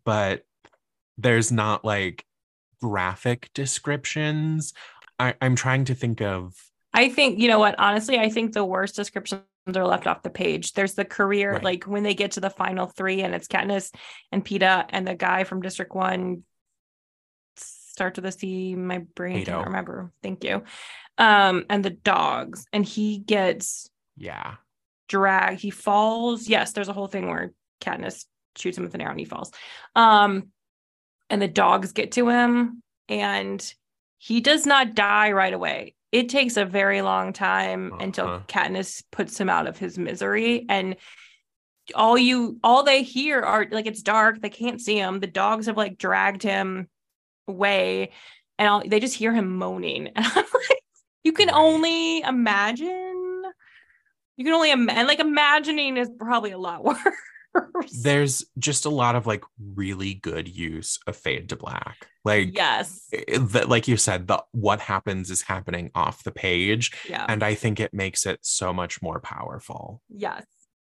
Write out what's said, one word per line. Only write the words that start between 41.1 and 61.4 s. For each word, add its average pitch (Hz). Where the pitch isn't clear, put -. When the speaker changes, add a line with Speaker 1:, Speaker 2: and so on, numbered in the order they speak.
Speaker 2:
all 226
you, 247
all 247
they 269
hear 262
are, 208
like, 214
it's 214
dark, 220
they 208
can't 240
see 208
him. 190
The 190
dogs 208
have, 208
like, 202
dragged 196
him 190
away, 190
and 208
all, 208
they 214
just 262
hear 226
him 190
moaning. 180
<laughs> -
And 226
I'm 233
like, 508
you 320
can 392
Speaker 1:
Right. -
Speaker 2:
only 330
imagine. 320
You 254
can 320
only 320
im-, 247
and, 240
like, 302
imagining 294
is 247
probably 220
a 185
lot 175
<laughs> -
worse. -
Speaker 1:
There's 143
just 143
a 151
lot 123
of, 117
like, 107
really 98
good 82
use 82
of 87
fade 78